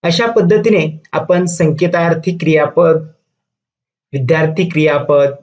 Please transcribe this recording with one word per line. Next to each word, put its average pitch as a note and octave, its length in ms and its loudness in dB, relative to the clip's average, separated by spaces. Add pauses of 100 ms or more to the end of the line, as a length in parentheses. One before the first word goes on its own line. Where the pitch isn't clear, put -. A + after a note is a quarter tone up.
अशा E3+ 220 0
पद्धतीने G#3 580 2 (280)
आपण F3+ 360 0
संकेतार्थी E3+ 880 -2
क्रियापद, D#3+ 640 2 (1080)
विद्यार्थी D#3 560 0
क्रियापद D3 760 0